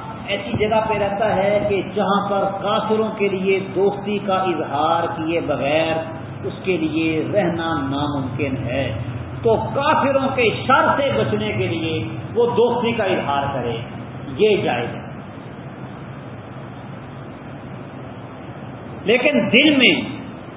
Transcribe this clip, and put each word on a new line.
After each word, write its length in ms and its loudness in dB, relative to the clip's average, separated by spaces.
ایسی 320 -4
جگہ 300 4
پہ 100 0
رہتا 380 0
ہے 320 2
کہ 140 2
جہاں 340 2
پر 340 0
کافروں 460 2
کے 200 0
لیے 320 2
دوستی 440 2
کا 160 0
اظہار 720 2
کیے 240 0
بغیر 560 2
اس 80 -4
کے 120 2
لیے 580 0
رہنا 400 2
ناممکن 840 -2
ہے، 460 -2
تو 140 6
کافروں 760 2
کے 100 2
شر 200 6
سے 200 2
بچنے 360 0
کے 140 0
لیے 420 -2
وہ 120 4
دوستی 460 2
کا 120 0
اظہار 380 0
کرے، 220 -2
یہ 200 6
جائز 380 -2
ہے۔ 180 -10
لیکن 480 4
دل 240 8
میں 240 6